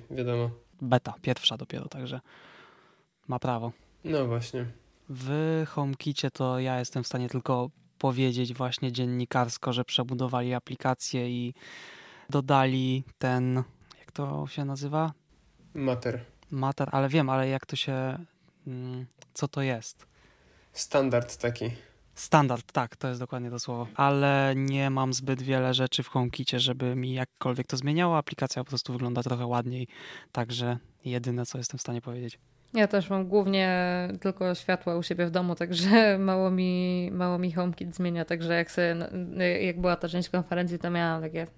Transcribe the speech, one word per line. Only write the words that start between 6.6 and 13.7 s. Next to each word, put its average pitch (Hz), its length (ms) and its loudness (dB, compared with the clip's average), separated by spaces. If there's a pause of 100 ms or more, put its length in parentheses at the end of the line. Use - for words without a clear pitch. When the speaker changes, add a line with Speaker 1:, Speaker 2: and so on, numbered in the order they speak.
Speaker 2:
jestem 123 260 -4
w - 20 -10
stanie 123 220 -2
tylko 127 420 0 (280)
powiedzieć 127 560 2
właśnie 127 380 -2
dziennikarsko, 123 800 0
że 123 120 0
przebudowali 123 720 0
aplikację 127 760 -2
i 123 240 -4 (760)
dodali 131 760 4 (140)
ten, 127 440 2 (360)